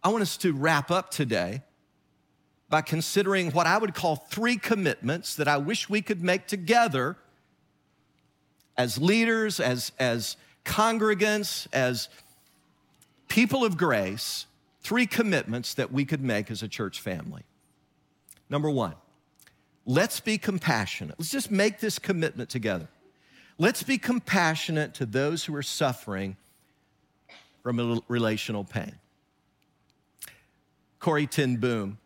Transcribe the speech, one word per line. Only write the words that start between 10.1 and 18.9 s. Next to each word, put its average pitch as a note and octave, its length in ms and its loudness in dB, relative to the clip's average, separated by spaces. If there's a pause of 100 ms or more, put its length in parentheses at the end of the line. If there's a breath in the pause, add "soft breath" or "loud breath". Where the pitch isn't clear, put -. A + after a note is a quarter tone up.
congregants, G#3+ 1080 2
as B2+ 360 0 (1200 loud breath)
people B3 340 2
of G3+ 140 2
grace, A2+ 680 0 (340)
three A#3+ 240 2
commitments E3+ 720 -2
that - 180 -2
we C#3 140 0
could C#3 160 -4
make G#2+ 280 -2
as G#2+ 120 -8
a A2 60 -8
church G2 320 -6
family. E2 420 -8 (1080)
Number D3+ 220 0
one, A2 240 0 (880 soft breath)